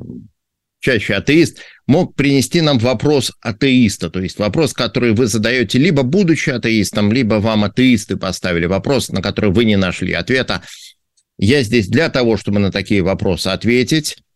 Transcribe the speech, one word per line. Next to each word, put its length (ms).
чаще 340
атеист, 460
мог 280
принести 460
нам 180
вопрос 600
атеиста, 720
то 100
есть 180
вопрос, 360
который 380
вы 140
задаёте, 520
либо 240
будучи 480
атеистом, 600
либо 260
вам 280
атеисты 540
поставили 480
вопрос, 420
на 140
который 280
вы 140
не 120
нашли 360
ответа. 480
Я 240
здесь 260
для 220
того, 260
чтобы 220
на 120
такие 300
вопросы 480
ответить, 680